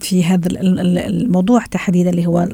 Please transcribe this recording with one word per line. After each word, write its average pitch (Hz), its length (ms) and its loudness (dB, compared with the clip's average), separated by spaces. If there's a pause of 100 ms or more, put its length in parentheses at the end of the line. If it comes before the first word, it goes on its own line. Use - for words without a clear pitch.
في 180 240 0
هذا 180 220 0
ال-، 180 120 -4
ال-، 185 220 0
ال-، 180 180 0
الموضوع 185 640 0
تحديدًا 180 500 0
اللي 175 160 0
هو 175 280 0